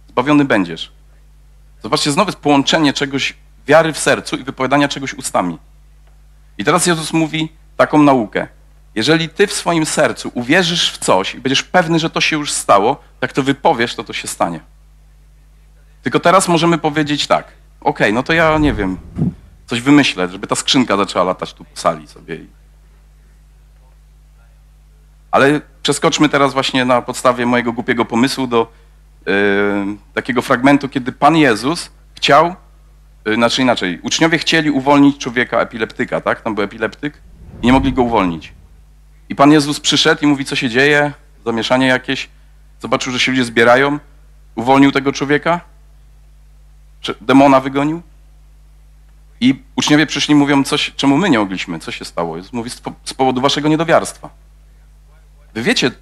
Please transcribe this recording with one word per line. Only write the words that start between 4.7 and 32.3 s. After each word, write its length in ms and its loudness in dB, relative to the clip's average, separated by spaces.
czegoś 260 -8
ustami. 440 -4
I 60 -6
teraz 220 2
Jezus 260 -2
mówi 400 -2
taką 260 4
naukę. 460 2
Jeżeli 340 0
ty 180 0
w 60 -4
swoim 340 -2
sercu 480 -2
uwierzysz 580 0
w 60 -14
coś 360 0
i 60 -16
będziesz 220 -2
pewny, 360 0
że 120 -4
to 100 -6
się 160 -2
już 160 -6
stało, 480 2
jak 120 -6
to 100 -2
wypowiesz, 520 -2
to 100 -10
to 80 -16
się 160 -10
stanie. 320 -6
Tylko 180 -2
teraz 280 2
możemy 300 2
powiedzieć 480 -2
tak: 260 -2
„Okej, 320 0
no 100 0
to 100 -2
ja 260 2
nie 140 2
wiem, 260 -4
coś 140 -6
wymyślę, 480 2
żeby 180 -12
ta 80 -4
skrzynka 420 0
zaczęła 280 0
latać 300 -6
tu 100 -20
po 120 -20
sali 320 -4
sobie.” 300 -16
Ale 300 2
przeskoczmy 460 0
teraz 240 2
właśnie 320 -2
na 180 2
podstawie 440 0
mojego 260 0
głupiego 320 -2
pomysłu 420 -2
do, 260 0
e, 60 -2
takiego 280 -4
fragmentu, 460 2
kiedy 240 -6
Pan 240 2
Jezus 540 0
chciał, 400 2